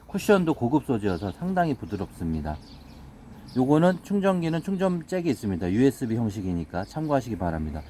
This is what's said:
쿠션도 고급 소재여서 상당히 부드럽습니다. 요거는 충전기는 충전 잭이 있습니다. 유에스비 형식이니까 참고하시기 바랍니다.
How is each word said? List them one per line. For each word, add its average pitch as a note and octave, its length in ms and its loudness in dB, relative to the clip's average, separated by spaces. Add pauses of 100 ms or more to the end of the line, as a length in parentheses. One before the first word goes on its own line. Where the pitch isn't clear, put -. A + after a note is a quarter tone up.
쿠션도 F#3 480 4
고급 B2+ 300 2
소재여서 G2+ 480 0
상당히 F3 420 0
부드럽습니다. D#2+ 840 -6 (1000)
요거는 D#3 460 4
충전기는 F3+ 600 0
충전 F#3 440 -2
잭이 F3+ 240 -2
있습니다. F#2+ 400 -2
유에스비 A#2 460 2
형식이니까 F#2+ 680 -2
참고하시기 C3+ 540 -2
바랍니다. D#2 520 -4